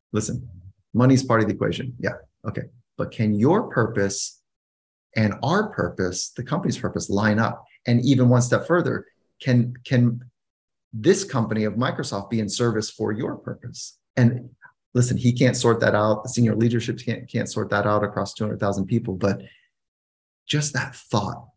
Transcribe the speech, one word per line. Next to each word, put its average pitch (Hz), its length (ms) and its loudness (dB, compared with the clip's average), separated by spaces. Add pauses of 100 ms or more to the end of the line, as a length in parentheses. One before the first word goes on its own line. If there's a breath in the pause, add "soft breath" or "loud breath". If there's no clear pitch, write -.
(120)
"Listen, - 360 -6 (460)
money's 127 300 6
part 113 180 2
of 101 60 2
the 95 60 -2
equation. - 460 -4
Yeah, - 180 -4 (300)
okay. - 160 -8 (340)
But 98 140 -6
can 107 240 0
your 160 340 2
purpose - 720 -2 (760)
and 107 260 2
our 196 280 0
purpose, - 640 -4
the 135 120 -10
company's 147 340 -4
purpose, - 320 -6
line 107 300 2
up? - 240 -2 (240 soft breath)
And 123 160 4
even 127 260 6
one 120 120 6
step - 260 0
further, 135 380 0 (360)
can, 123 320 2 (120)
can 123 380 2 (680)
this 113 320 2
company 110 400 -2
of 104 120 -2
Microsoft 127 540 -4
be 113 100 0
in 101 100 -2
service 107 400 0
for 107 220 -4
your 131 240 -4
purpose?" - 640 -14 (200)
And 120 320 2 (440 loud breath)
listen, 120 240 2
he 120 140 4
can't 123 240 2
sort 113 240 2
that 113 160 2
out. 107 280 0
The 127 60 -8
senior 113 260 2
leadership 113 440 0
can't, - 300 -8
can't 104 200 -4
sort - 200 -6
that 104 160 0
out 104 180 2
across 101 300 -4
two 110 100 -6
hundred 104 160 -4
thousand 98 280 -2
people. 113 280 -2
But 98 260 -2 (1040 loud breath)
just 147 260 -2
that - 220 -8
thought - 600 -4